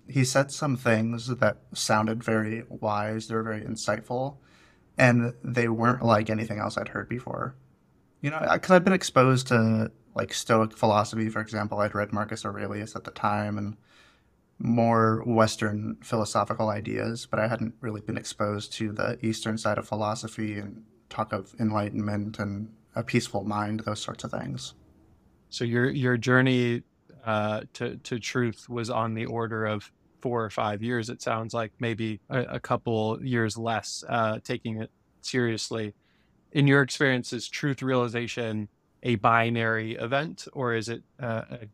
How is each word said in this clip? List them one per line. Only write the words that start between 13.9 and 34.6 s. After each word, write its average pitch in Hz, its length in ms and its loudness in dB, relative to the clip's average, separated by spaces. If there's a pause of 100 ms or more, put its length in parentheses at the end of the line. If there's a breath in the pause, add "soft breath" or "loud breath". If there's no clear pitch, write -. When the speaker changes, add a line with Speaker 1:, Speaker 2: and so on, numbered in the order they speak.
Speaker 1:
more 117 680 4
Western 110 680 2
philosophical 110 720 -2
ideas, 107 580 -4
but 107 140 -2
I 110 80 2
hadn't 113 320 -2
really 107 200 -6
been 107 160 -6
exposed 104 580 -4
to 107 180 -2
the 107 340 -2
Eastern 110 320 -2
side 107 180 0
of 110 120 -4
philosophy 107 680 -4
and 101 280 -12 (260)
talk - 220 -4
of 98 260 -6
enlightenment 104 800 -2
and 101 340 -6 (220)
a 117 80 -2
peaceful 110 400 -2
mind, 104 380 -2
those 107 200 -6
sorts - 220 -10
of 113 80 -10
things. - 440 -8 (760)
Speaker 2:
So - 160 -4
your, 120 260 4
your 127 260 2
journey, 127 680 4 (400)
uh, 107 380 0 (100)
to, - 240 -6
to 123 240 -6
truth - 480 -2
was 120 220 -4
on 113 240 0
the 113 120 -4
order 113 400 -4
of 107 240 -4 (300)
four 120 240 0
or 104 60 -6
five 104 300 -2
years, 117 300 -2
it - 120 -12
sounds 113 300 -4
like, 113 280 -4
maybe 110 400 -2 (100)
a, 131 120 0
a - 180 -6
couple 113 600 -2
years 117 380 0
less, 113 500 -4
uh, 110 360 0
taking 113 360 -6